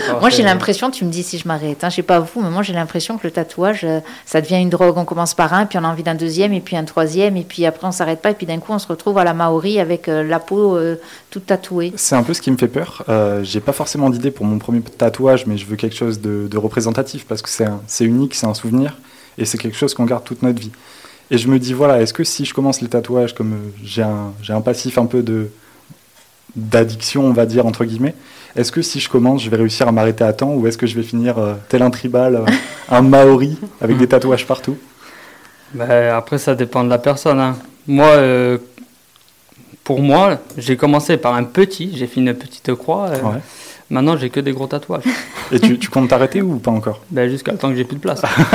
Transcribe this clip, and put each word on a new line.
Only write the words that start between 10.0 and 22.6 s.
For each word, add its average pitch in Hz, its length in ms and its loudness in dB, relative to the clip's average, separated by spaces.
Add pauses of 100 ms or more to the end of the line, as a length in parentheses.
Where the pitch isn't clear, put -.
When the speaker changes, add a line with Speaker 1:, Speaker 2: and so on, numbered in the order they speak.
Speaker 2:
euh, 156 120 0
la 160 180 -2
peau, 196 360 0
euh, 165 200 -2 (340)
toute 190 160 -12
tatouée. 185 500 -2
Speaker 3:
C'est - 180 -2
un 123 80 4
peu 147 120 -2
ce - 80 -6
qui - 80 0
me 127 80 2
fait 123 100 2
peur. - 400 -8
Euh, 104 340 2
j'ai 98 180 -6
pas 139 120 -2
forcément 143 380 -2
d'idée 127 200 -2
pour 135 140 -6
mon 107 140 0
premier 117 240 -2
tatouage, 127 640 2
mais 107 100 -2
je 98 80 -8
veux 104 120 -8
quelque 110 200 -4
chose 113 240 -4
de, 104 280 -4
de 107 100 -6
représentatif, 117 680 -2
parce 110 140 -6
que - 80 -12
c'est - 160 -2
un, 104 220 -4
c'est - 180 -2
unique, 123 300 2
c'est - 120 -4
un 110 60 0
souvenir, 127 460 -2 (400)
et 113 80 -4
c'est - 100 -4
quelque 113 220 -8
chose 139 160 0
qu'on 120 100 -2
garde 117 200 -2
toute - 180 -12
notre 123 180 0
vie. 107 120 -12 (580)
Et 131 80 4
je 113 100 -2
me 135 100 4
dis, 123 140 -4
voilà, 127 300 4
est-ce 113 100 0
que 165 120 -4
si - 200 -4
je - 80 -8
commence 135 300 -2